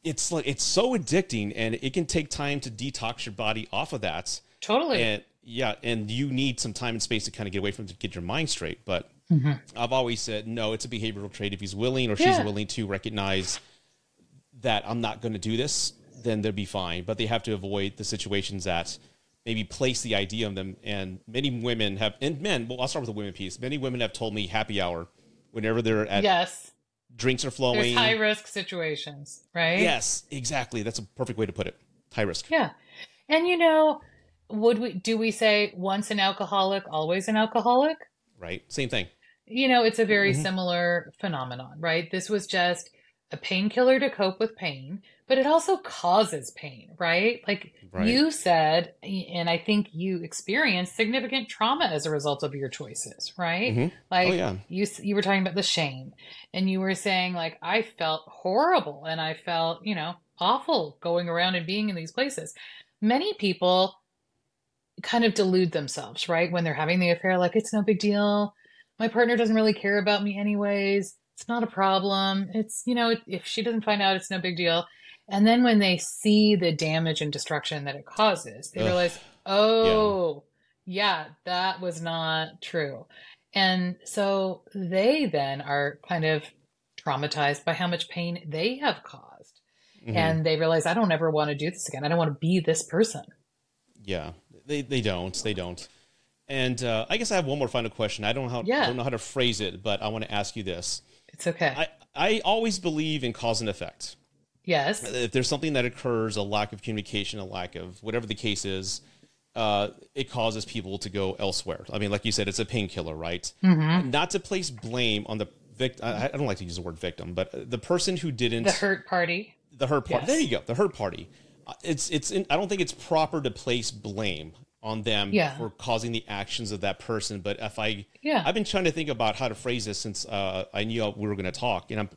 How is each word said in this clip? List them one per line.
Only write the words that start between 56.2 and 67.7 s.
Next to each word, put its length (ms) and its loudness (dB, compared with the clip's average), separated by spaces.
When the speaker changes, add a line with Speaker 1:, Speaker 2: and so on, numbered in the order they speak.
Speaker 2:
and 160 0
you 120 0
were 140 0
saying, 380 0
like, 280 -4
"I 200 0
felt 300 -2
horrible 800 0
and 160 -4
I 120 -2
felt, 400 -2
you 100 -2
know, 200 -6
awful 600 2
going 280 0
around 260 2
and 100 -2
being 240 -2
in 60 -4
these 160 -8
places." 420 -4
Many 320 4
people 640 4
kind 240 2
of 80 4
delude 380 4
themselves, 580 -6
right? 220 2
When 120 0
they're 100 0
having 260 2
the 120 4
affair, 260 4
like, 180 4
"It's 180 0